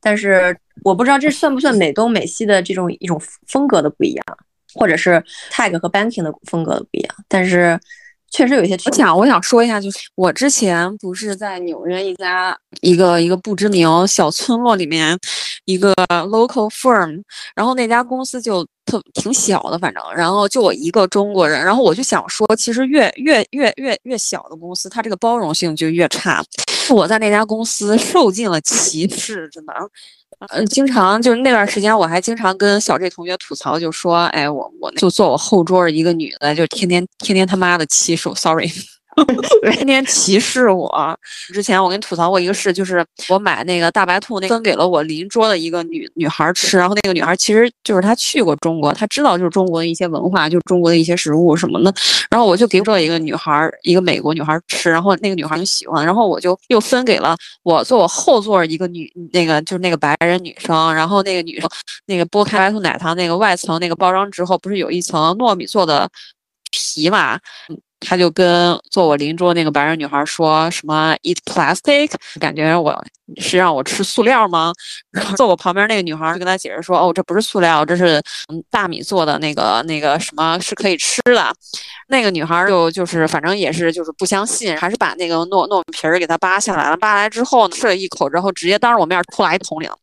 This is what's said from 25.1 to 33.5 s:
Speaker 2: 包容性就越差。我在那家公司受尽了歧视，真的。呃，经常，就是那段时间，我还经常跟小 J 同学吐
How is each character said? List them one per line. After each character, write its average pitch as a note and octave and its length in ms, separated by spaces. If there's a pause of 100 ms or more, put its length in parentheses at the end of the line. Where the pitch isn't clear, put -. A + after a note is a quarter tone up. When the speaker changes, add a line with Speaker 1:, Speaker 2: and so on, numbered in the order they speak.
Speaker 2:
包 A#3 220
容 D#3 160
性 E3 200
就 D#3+ 140
越 E3 200
差。 A#2+ 360 (460)
我 G3 180
在 A3 100
那 A3 120
家 G#3 120
公 A3 220
司 G#3+ 320
受 - 340
尽 G3+ 200
了 D#3+ 100
歧 E3 480
视， F3 400
真 D#3 160
的。 D#3 80 (760)
呃， D#3 180
经 C4+ 200
常， G#3+ 360
就 B3 80
是 A#3 80
那 C4 120
段 G#3+ 160
时 G3+ 140
间， G#3+ 160
我 G3 80
还 E3 160
经 A3+ 160
常 G3 220
跟 G3+ 200
小 F3 200
J F#3 100
同 F3 160
学 F3+ 140
吐 - 160